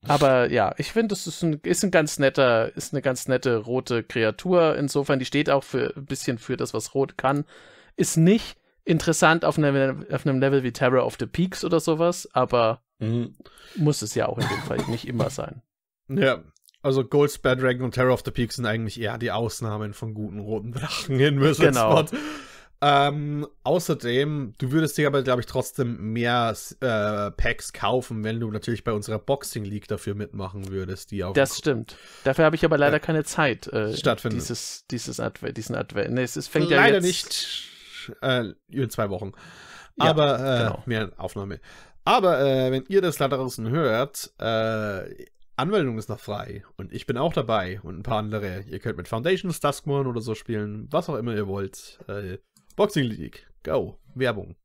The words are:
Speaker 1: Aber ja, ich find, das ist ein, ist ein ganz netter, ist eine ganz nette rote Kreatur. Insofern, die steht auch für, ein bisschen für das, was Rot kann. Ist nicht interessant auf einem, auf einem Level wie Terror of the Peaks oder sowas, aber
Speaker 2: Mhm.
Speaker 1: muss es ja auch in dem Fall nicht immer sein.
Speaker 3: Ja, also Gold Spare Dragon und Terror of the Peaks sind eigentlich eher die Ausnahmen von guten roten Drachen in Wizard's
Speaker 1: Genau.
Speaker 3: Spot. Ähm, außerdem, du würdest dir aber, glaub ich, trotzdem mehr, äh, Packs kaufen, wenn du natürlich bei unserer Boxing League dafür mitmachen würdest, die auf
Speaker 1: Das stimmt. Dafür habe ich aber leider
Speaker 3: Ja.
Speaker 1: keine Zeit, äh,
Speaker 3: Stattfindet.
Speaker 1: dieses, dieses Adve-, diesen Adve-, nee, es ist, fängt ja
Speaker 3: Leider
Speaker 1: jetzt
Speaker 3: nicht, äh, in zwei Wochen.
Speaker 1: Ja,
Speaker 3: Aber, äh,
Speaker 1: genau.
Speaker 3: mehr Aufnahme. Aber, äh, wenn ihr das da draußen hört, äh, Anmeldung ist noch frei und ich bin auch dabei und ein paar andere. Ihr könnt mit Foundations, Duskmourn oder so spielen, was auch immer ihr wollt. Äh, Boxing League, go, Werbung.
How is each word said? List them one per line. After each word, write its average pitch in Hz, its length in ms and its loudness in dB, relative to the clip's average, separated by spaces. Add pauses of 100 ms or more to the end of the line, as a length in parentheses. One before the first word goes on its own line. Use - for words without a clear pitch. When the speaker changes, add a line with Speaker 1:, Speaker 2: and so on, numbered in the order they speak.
Speaker 1:
Aber 135 420 6
ja, 113 280 2
ich - 160 -6
find, 220 180 2
das - 160 -6
ist - 160 -6
ein, 156 200 0
ist 175 200 0
ein 185 80 2
ganz 160 260 2
netter, 127 580 4
ist - 180 -8
eine 135 80 -2
ganz 127 260 -2
nette 127 300 2
rote 117 460 -2
Kreatur. 156 720 2
Insofern, 139 440 0
die 127 60 -4
steht 143 240 0
auch 139 140 4
für, - 320 -2
ein 135 100 -12
bisschen 131 340 -4
für - 180 -6
das, - 160 -4
was - 220 -6
Rot 135 220 -2
kann. 143 280 0 (520)
Ist - 200 2
nicht 180 400 4 (260)
interessant 165 600 4
auf 151 140 2
einem, 139 520 2
auf 139 140 -4
einem 135 140 2
Level 135 240 4
wie 123 80 0
Terror 127 340 4
of 120 140 -4
the 117 80 -4
Peaks 185 360 -2
oder 170 160 2
sowas, 170 540 0
aber 120 480 2 (180)
Speaker 2:
Mhm. 117 360 -2 (400)
Speaker 1:
muss 151 260 2
es 107 140 -6
ja 107 120 0
auch - 100 -4
in - 100 -2
dem - 140 -4
Fall 127 160 -4 (120)
nicht 117 180 -4
immer 117 220 -2
sein. - 320 -8 (480)
Speaker 3:
Ja, 135 340 2 (380)
also 135 240 2
Gold 143 260 4
Spare 127 260 0
Dragon 127 260 0
und 120 100 -4
Terror 127 200 4
of 110 120 0
the - 60 -4
Peaks 120 260 -2
sind 123 80 -4
eigentlich 110 340 -4
eher 113 180 -4
die 113 140 -4
Ausnahmen 107 600 -4
von 110 200 -8
guten 104 260 -8
roten 107 320 -6
Drachen 131 480 -4
in 139 220 6
Wizard's 147 180 4 (180)
Speaker 1:
Genau. 131 280 6
Speaker 3:
Spot. 226 120 -8 (680)
Ähm, 147 640 2 (160)
außerdem, 143 920 0
du 131 140 -2
würdest 156 260 2
dir 147 100 4
aber, 139 140 2
glaub 127 180 2
ich, 120 60 -6
trotzdem 120 680 -4
mehr, 120 420 0 (240)
äh, 104 520 0
Packs - 420 -2
kaufen, 113 500 -2
wenn 113 160 -4
du 113 120 -4
natürlich 107 320 -6
bei 117 80 -2
unserer 107 280 -4
Boxing 135 440 -4
League 101 240 -8
dafür 101 280 -6
mitmachen 98 540 -10
würdest, 95 420 -8
die 98 120 -4
auf 92 120 -4
Speaker 1:
Das 135 240 2
stimmt. 131 360 -4 (280)
Dafür 135 220 4
habe 156 100 4
ich 165 100 0
aber 160 140 4
leider 147 160 4
Speaker 3:
Ja. 151 40 2
Speaker 1:
keine 156 240 -2
Zeit, 135 440 -2
äh, 107 280 -2
Speaker 3:
Stattfindet. 110 460 -2
Speaker 1:
dieses, - 480 -8
dieses 123 300 -8
Adve-, - 340 -6
diesen - 220 -8
Adve-, - 340 -4
nee, 127 140 0
es 123 140 -6
ist, 143 100 -8
fängt 160 240 2
ja 143 60 6
Speaker 3:
Leider 214 180 6
Speaker 1:
jetzt 185 100 2
Speaker 3:
nicht, - 640 -4 (520)
äh, 127 240 0 (240)
in 123 200 -2
zwei 104 220 -2
Wochen. 95 220 -6 (640)
Speaker 1:
Ja, 156 120 4
Speaker 3:
Aber, 147 300 4
äh, 131 240 0
Speaker 1:
genau. - 240 -2
Speaker 3:
mehr 110 300 -2
Aufnahme. 98 420 -8 (440)
Aber, 185 380 4
äh, 131 300 2
wenn 131 160 -2
ihr 196 160 4
das 165 140 -2
da 143 100 2
draußen 127 420 -2
hört, 135 720 0
äh, 110 880 -4 (280)
Anmeldung 143 440 -2
ist - 100 -12
noch 104 100 -6
frei 101 440 -10 (140)
und - 140 -12
ich - 140 -10
bin 127 120 -2
auch 156 160 0
dabei 101 500 -2
und 92 160 -12
ein - 40 -12
paar 110 140 -2
andere. 104 440 -6
Ihr 101 180 -12
könnt - 180 -6
mit 85 100 -10
Foundations, 170 520 -2
Duskmourn 143 480 -2
oder 120 120 -4
so 110 140 -6
spielen, 107 560 -6
was 170 200 -2
auch 147 60 -4
immer 117 200 -4
ihr 104 120 -2
wollt. 98 600 -10
Äh, 98 320 -10 (380)
Boxing 202 260 2
League, 107 440 -8 (160)
go, 110 360 -4 (160)
Werbung. 107 500 -4